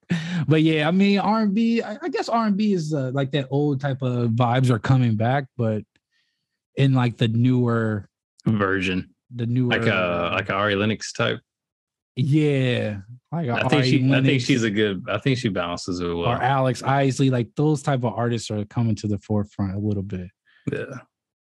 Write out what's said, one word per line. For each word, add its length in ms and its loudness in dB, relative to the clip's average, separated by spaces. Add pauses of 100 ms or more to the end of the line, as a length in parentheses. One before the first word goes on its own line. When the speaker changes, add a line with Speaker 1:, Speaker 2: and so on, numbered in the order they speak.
(480)
Speaker 1:
But 140 4
yeah, 260 2
I 40 0
mean, 280 4
R 220 0
and 140 0
B, 260 0
I, 200 -8
I 80 -6
guess 200 -4
R 160 0
and 120 0
B 160 2
is, 200 -2
uh, 200 -2
like, 180 -2
that 180 -2
old 300 0
type 220 -4
of 300 0
vibes 380 2
are 100 4
coming 360 2
back, 300 0 (120)
but 260 -2 (920)
in, 180 4
like, 240 2
the 120 2
newer 800 0 (360)
Speaker 2:
Version. 680 0 (200)
Speaker 1:
the 120 -6
newer 240 0
Speaker 2:
Like 180 0
a, 460 0
like 160 -2
a 40 -2
Ari 220 0
Lennox 380 -2
type. 260 -2 (760)
Speaker 1:
Yeah. 840 0 (340)
Like 160 -6
a 60 -2
Speaker 2:
I 80 -2
think 120 0
Speaker 1:
Ari 160 4
Speaker 2:
she, 80 4
I 20 2
think 120 2
Speaker 1:
Lennox 320 2
Speaker 2:
she's 200 2
a 80 0
good, 360 0
I 120 -2
think 180 0
she 120 -2
balances 520 -4
it 60 -2
well. 180 -2
Speaker 1:
or 100 0
Alex 480 0
Isley, 460 2
like, 260 0
those 280 2
type 200 -2
of 100 -2
artists 380 -4
are 140 -4
coming 300 0
to 120 -6
the 120 -2
forefront 560 -4
a 40 -6
little 240 -2
bit. 260 -10 (420)
Speaker 2:
Yeah. 140 -6 (760)